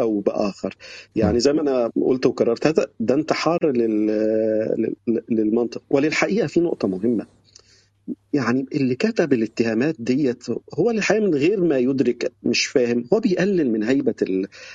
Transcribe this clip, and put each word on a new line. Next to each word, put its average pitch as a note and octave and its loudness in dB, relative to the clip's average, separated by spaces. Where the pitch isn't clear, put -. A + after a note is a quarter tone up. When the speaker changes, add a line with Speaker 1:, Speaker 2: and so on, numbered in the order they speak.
Speaker 1:
أو A2 0
بآخر. G2 -4
يعني G#2+ 4
Speaker 2:
مم. A#2+ 2
Speaker 1:
زي C3+ 4
ما E3 2
أنا C3 0
قلت C3 2
وكررت، A#2 0
هذا، D#3+ 2
ده A2+ 2
انتحار D#3+ 0
لل-، A2+ 0
لل-، - -2
للمنطق. A2+ 0
وللحقيقة D#3 0
في E3 0
نقطة E3 0
مهمة، G2 -2
يعني C3 0
اللي C3 0
كتب F#3+ 0
الاتهامات A2+ 0
ديت B2 -2
هو G3+ 2
الحقيقة G#3+ 0
من F3 2
غير E3+ 0
ما D#3 2
يدرك، B2+ 0
مش A#2+ -2
فاهم، A#2+ 0
هو A3 4
بيقلل F3+ 0
من A2 0
هيبة B2+ 0
ال-، F#2+ 0